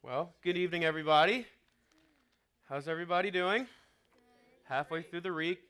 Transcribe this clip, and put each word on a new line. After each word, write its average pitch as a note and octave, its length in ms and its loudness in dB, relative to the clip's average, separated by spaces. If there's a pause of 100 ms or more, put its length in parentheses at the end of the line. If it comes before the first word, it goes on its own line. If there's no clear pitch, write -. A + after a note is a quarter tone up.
Well, D3+ 320 -4
good F3 160 0
evening, E3+ 280 -2
everybody. D#3+ 600 4 (1200)
How's C#3 200 -8
everybody F3 420 0
doing? F#3+ 380 0 (960)
Halfway D3 400 -4
through E3+ 180 -10
the F#3 100 -6
week. E3 280 -2 (100)